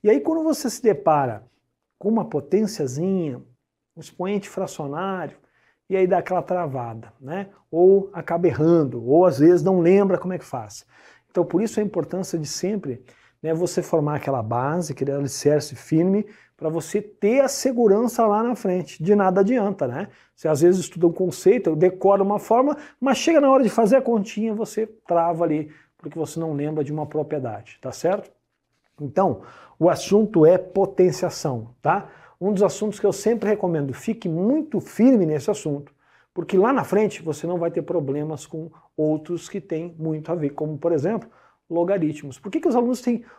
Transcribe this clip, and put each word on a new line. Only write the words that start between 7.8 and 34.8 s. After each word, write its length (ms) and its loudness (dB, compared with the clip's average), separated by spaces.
acaba 320 -4
errando, 580 2
ou 220 6
às 120 2
vezes 240 6
não 180 2
lembra 360 4
como 160 -8
é 60 -8
que 80 -14
faz. 400 -12
Então 140 0
por 160 -2
isso 180 -2
a 40 0
importância 560 -6
de 80 -6
sempre, 580 -8
né, 100 -2
você 300 -2
formar 340 0
aquela 260 -4
base, 500 -4
aquele 200 -4
alicerce 640 0
firme, 500 0
pra 120 -6
você 320 -4
ter 400 0
a 60 4
segurança 800 2
lá 160 2
na 140 -2
frente. 440 -4
De 140 4
nada 280 4
adianta, 440 0
né? 220 -6
Você 140 -4
às 120 2
vezes 200 6
estuda 260 -2
um 60 4
conceito, 640 0
decora 460 2
uma 180 0
fórmula, 360 2
mas 180 0
chega 220 4
na 80 4
hora 140 6
de 60 4
fazer 280 4
a 60 4
continha, 500 -2
você 320 -4
trava 380 0
ali, 260 -2
porque 220 -14
você 220 -6
não 120 -4
lembra 300 -4
de 100 -6
uma 140 -6
propriedade, 720 -8
tá 120 -10
certo? 360 -4
Então, 420 -2
o 100 4
assunto 560 2
é 140 8
potenciação, 1200 -2
tá? 280 -2
Um 120 -2
dos 120 2
assuntos 340 -2
que 80 -2
eu 60 4
sempre 360 -2
recomendo, 460 -2
fique 340 -6
muito 520 -2